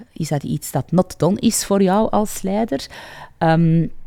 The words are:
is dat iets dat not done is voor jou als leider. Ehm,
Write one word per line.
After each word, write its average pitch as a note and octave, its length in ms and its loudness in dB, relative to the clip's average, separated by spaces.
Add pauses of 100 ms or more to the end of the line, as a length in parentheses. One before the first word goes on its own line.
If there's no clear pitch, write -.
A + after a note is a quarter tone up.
(120)
is D#3+ 160 -6
dat D3 140 -2
iets - 280 -6
dat - 220 -4
not - 260 2
done F#3 220 2
is - 240 0
voor G3+ 180 2
jou G3 280 2
als G#3 320 -2
leider. G#3+ 440 -2 (520)
Ehm, E3 480 4 (200)